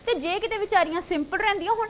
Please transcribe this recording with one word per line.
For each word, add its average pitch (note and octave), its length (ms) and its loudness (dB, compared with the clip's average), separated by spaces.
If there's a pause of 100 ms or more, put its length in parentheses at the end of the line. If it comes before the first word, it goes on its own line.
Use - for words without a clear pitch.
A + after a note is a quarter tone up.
ਤੇ A#4+ 80 2
ਜੇ E4 260 0
ਕਿਤੇ A4 180 -2
ਵਿਚਾਰੀਆਂ F4+ 440 2
ਸਿੰਪਲ D#4 360 -2
ਰਹਿੰਦੀਆਂ, G4+ 340 0
ਹੁਣ A4 180 0